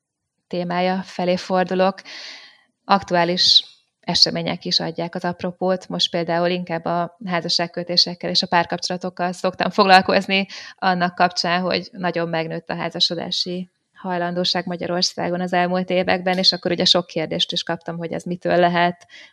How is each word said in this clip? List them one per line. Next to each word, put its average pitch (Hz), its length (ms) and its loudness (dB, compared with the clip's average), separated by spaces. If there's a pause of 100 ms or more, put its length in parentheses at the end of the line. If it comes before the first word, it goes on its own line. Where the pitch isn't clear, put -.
(460)
témája 180 560 -2
felé 180 340 0
fordulok. 185 680 0 (840)
Aktuális 180 800 4 (420)
események 170 580 0
is 180 160 -2
adják 170 340 -4
az 180 100 -6
apropót. 180 640 -2
Most 180 220 -2
például 170 380 0
inkább 175 360 -4
a 170 400 -2
házasságkötésekkel 175 1040 -2
és 180 120 0
a 190 40 -4
párkapcsolatokkal 180 840 -2
szoktam 185 380 -2
foglalkozni, 190 760 6 (280)
annak 180 400 0
kapcsán, 180 460 2
hogy 180 320 -2
nagyon 170 360 -2
megnőtt 165 400 -4
a - 80 -4
házasodási 180 960 -4 (260)
hajlandóság 180 720 -2
Magyarországon 175 720 -2
az 180 120 -2
elmúlt 180 380 0
években, 185 480 2
és 185 140 4
akkor 175 180 -4
ugye 175 140 0
sok 175 220 4
kérdést 165 460 -4
is 170 100 -4
kaptam, 170 340 -6
hogy 170 160 -8
ez 165 100 -6
mitől 175 340 -2
lehet, 175 500 2 (260)